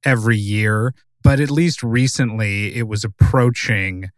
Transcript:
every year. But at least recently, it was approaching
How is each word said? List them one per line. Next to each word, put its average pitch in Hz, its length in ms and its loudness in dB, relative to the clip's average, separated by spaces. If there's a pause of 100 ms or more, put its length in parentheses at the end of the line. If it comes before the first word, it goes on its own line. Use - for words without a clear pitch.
every 117 360 2
year. 107 560 -2 (260)
But 135 180 4
at 147 120 -2
least 160 320 0
recently, 110 920 -2
it 117 120 -4
was 107 160 -4
approaching 101 1160 0